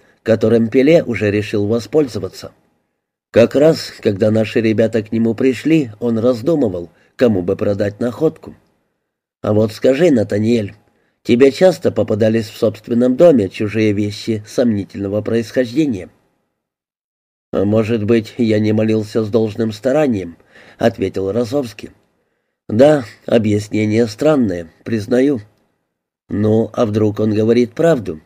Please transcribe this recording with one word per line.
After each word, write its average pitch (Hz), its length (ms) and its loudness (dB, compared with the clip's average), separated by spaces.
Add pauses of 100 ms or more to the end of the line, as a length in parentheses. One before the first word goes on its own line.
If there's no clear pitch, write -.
(240)
которым 113 460 2
Пеле 139 340 4
уже 104 260 -2
решил 101 380 -2
воспользоваться. 113 840 -4 (800)
Как 113 240 4
раз, 147 460 2
когда 107 300 0
наши 110 300 0
ребята 110 420 0
к - 80 -20
нему 113 240 0
пришли, 131 640 0
он 117 200 -2
раздумывал, 117 680 -2 (260)
кому 101 260 2
бы 95 140 -2
продать 101 440 -4
находку. 123 560 -4 (840)
А 104 120 -2
вот 107 180 2
скажи, 135 400 2
Натаниэль, 107 640 0 (500)
тебе 123 280 4
часто 165 400 2
попадались 110 580 0
в - 80 -20
собственном 120 580 0
доме 131 340 6
чужие 107 440 -2
вещи 104 540 -6
сомнительного 101 760 -2
происхождения? 117 880 -4 (1400)
«А 95 120 0
может 107 400 0
быть, 110 320 0
я 110 220 2
не 107 120 0
молился 110 520 0
с 107 60 -6
должным 110 440 -2
старанием», 117 640 -2 (400)
ответил 95 540 -2
Розовский. 120 580 -6 (800)
«Да, 139 340 4 (220)
объяснение 107 840 0
странное, 107 640 -2 (140)
признаю. 117 560 0 (880)
Ну, 107 420 0
а 120 140 -2
вдруг 107 340 0
он 107 140 0
говорит 113 400 2
правду? 117 520 -2